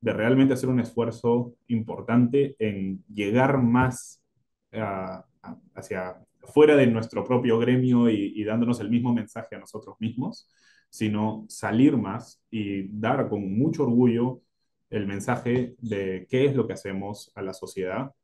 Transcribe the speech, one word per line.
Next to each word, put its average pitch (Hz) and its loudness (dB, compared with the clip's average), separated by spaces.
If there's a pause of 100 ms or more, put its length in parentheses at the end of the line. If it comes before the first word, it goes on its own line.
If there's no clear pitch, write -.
de 110 -2
realmente 131 4
hacer 127 -4
un 127 2
esfuerzo 117 -2 (140)
importante 120 0
en 98 -4
llegar 120 2
más 123 0 (520)
a, 95 -8 (180)
a, - -18 (180)
hacia 92 -10 (240)
fuera 151 6
de 135 8
nuestro 113 -2
propio 120 2
gremio 123 4
y, 101 0
y 107 -6
dándonos 113 0
el 104 -6
mismo 120 0
mensaje 107 -8
a 98 -14
nosotros - -16
mismos, 123 -8 (400)
sino 107 -4
salir 117 2
más 107 -8
y 98 -6
dar 110 -2
con 101 -4
mucho 151 0
orgullo 120 2 (500)
el 104 -6
mensaje 120 -4
de 98 -6
qué 131 0
es 131 0
lo 117 0
que 95 -8
hacemos 98 -10
a 101 -10
la 95 -8
sociedad 95 -8 (140)